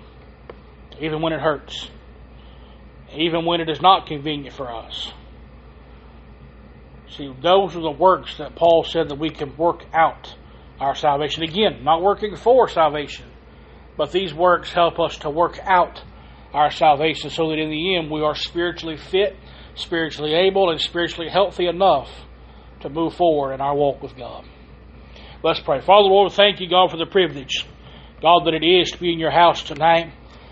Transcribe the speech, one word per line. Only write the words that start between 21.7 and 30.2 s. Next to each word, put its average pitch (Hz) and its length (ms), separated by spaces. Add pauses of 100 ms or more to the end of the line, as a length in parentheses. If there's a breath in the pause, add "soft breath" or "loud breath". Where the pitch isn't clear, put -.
to 160 80
move 160 260
forward 147 380
in 135 80
our 139 140
walk 143 280
with 135 140
God. 117 280 (1000 loud breath)
Let's 160 180
pray. 139 200
Father, 196 280
Lord, 190 240
thank 202 280
you, 185 80
God, 180 220
for 170 60
the 160 100
privilege, 147 600 (540 loud breath)
God, 165 260
that 160 80
it 156 100
is 175 280
to - 60
be 175 140
in 165 60
your 160 120
house 165 320
tonight. 165 500 (400 loud breath)